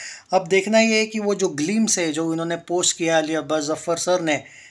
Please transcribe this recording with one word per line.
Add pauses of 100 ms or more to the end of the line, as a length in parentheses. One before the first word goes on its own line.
(340)
अब
देखना
ये
है
कि
वो
जो
ग्लिम्स
है
जो
इन्होंने
पोस्ट
किया
अली
अब्बास
जफर
सर
ने, (280)